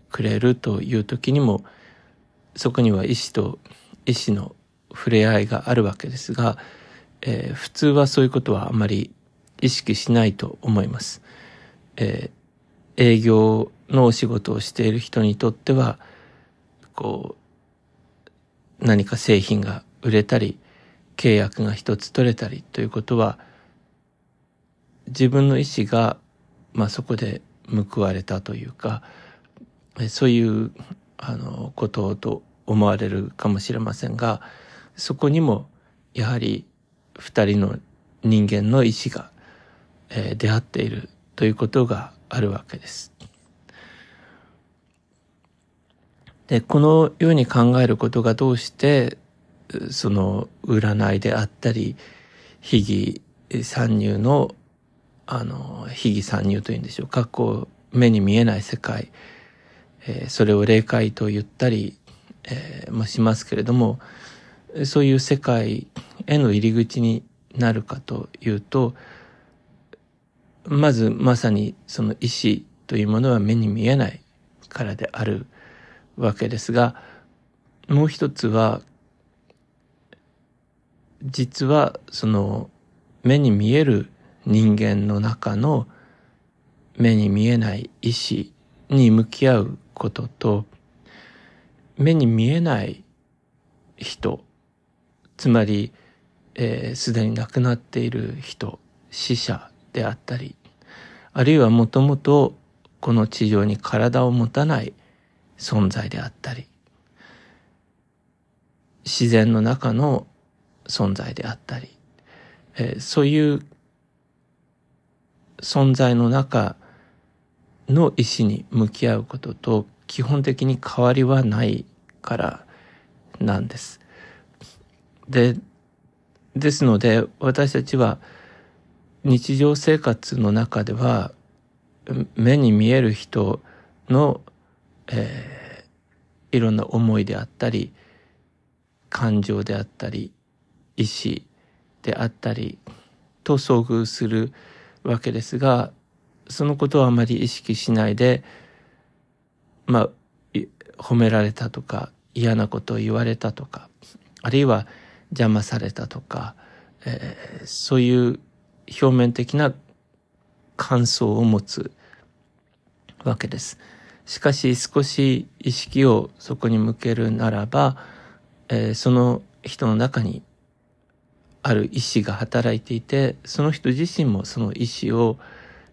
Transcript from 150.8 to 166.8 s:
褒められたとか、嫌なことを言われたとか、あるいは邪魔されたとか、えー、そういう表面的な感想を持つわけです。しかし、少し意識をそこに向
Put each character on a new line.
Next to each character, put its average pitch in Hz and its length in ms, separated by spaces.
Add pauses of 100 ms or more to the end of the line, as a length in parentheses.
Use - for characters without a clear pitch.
褒 - 160
め 113 160
ら 110 100
れ 104 100
た 117 200
と 131 100
か、 - 300 (240)
嫌 117 200
な 110 120
こ 113 120
と 117 160
を - 20
言 110 140
わ 117 120
れ 113 120
た 113 180
と 139 120
か、 - 240 (540)
あ 117 80
る 135 80
い 143 60
は 110 200 (460)
邪 120 180
魔 107 140
さ - 160
れ 98 120
た - 140
と - 160
か、 - 320 (500)
え - 600
ー、 - 20
そ - 300
う 127 60
い 123 280
う - 100 (480)
表 131 280
面 120 180
的 123 240
な 143 160 (1040)
感 120 300
想 110 300
を 117 60
持 107 180
つ - 300 (1300)
わ 120 120
け - 120
で - 120
す。 - 200 (460)
し - 140
か 143 140
し、 127 220
少 - 280
し 135 440 (120)
意 - 120
識 - 340
を 113 240 (100)
そ - 160
こ 123 120
に 113 100
向 110 160